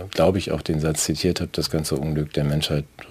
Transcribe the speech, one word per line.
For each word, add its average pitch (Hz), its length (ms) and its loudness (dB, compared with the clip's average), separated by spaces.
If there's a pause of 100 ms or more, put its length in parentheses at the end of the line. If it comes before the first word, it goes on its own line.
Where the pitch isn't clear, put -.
(120)
glaube 92 280 4
ich, - 120 -4
auch 78 100 -2
den 80 180 0
Satz 78 240 0
zitiert 87 380 0
habe, 82 120 -4
„Das 78 160 -2
ganze 78 260 -2
Unglück 76 380 -2
der 73 120 0
Menschheit 73 400 0 (260)